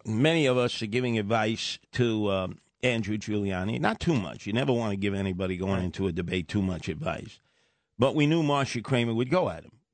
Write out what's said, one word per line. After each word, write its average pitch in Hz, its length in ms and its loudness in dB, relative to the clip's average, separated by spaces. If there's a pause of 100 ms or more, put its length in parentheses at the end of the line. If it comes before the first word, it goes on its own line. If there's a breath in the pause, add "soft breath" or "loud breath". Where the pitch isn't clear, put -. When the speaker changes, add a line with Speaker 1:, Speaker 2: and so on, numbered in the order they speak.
Speaker 1:
many 147 400 4
of 127 120 4
us 123 260 0
are - 40 -4
giving 117 300 0
advice 110 600 -2 (140)
to, 110 380 2
um, 95 280 -2 (240)
Andrew 113 340 0
Giuliani. 101 600 -2
Not 214 200 -2
too 170 140 2
much. 87 320 -4
You 101 80 -4
never 135 180 2
wanna 113 260 0
give 98 180 0
anybody 92 420 -2
going 95 160 0
Speaker 2:
Right. 92 120 0
Speaker 1:
into 90 220 -2
a 90 40 0
debate 87 360 -2
too 104 140 0
much 92 280 -2
advice. 80 500 -6 (580)
But 123 160 4
we 147 140 4
knew 160 160 4
Marsha 139 400 0
Kramer 120 320 0
would 123 160 0
go 170 180 2
at 80 140 -8
him. - 80 -20 (220)